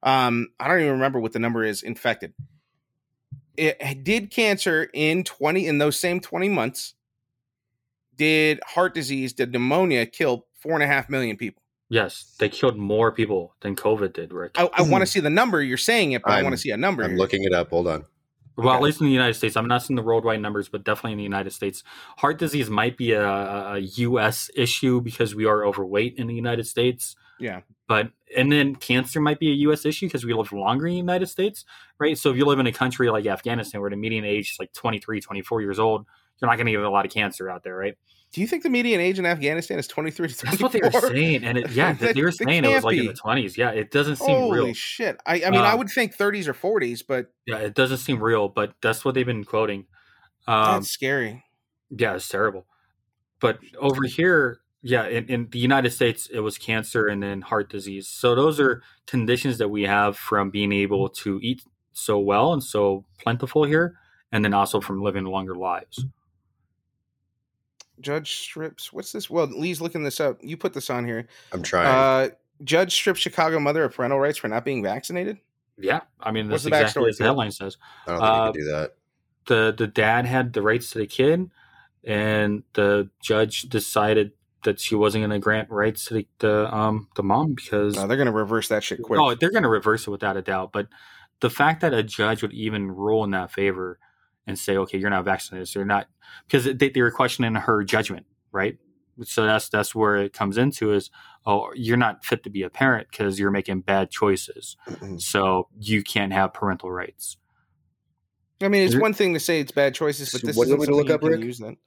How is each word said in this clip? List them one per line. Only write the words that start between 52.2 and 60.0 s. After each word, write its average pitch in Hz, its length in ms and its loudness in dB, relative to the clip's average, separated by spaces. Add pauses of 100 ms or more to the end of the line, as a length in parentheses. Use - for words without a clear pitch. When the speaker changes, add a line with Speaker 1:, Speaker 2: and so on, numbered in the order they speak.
Speaker 2:
terrible. 98 380 -2 (720)
But 135 200 2 (180)
over 135 260 2
here, 143 560 2 (220)
yeah, 120 240 0
in, 117 220 -2
in 120 220 -2
the 123 100 -6
United 127 320 4
States, - 340 0
it 117 140 -6
was 107 180 -4
cancer 110 480 -2
and 101 160 -2
then 98 200 -6
heart 104 280 -4
disease. 98 380 -10
So 120 260 2
those 147 260 2
are 127 220 2 (240)
conditions 120 520 0
that 110 100 0
we 104 160 0
have 101 340 2